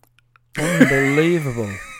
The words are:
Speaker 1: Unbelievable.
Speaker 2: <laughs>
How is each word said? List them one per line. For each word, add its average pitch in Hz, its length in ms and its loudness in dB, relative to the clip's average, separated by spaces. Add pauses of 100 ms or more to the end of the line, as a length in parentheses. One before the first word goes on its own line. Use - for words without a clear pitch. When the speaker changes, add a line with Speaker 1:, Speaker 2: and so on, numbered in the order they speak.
(580)
Speaker 1:
Unbelievable. 143 1160 2
Speaker 2:
<laughs> 95 40 -14 (200)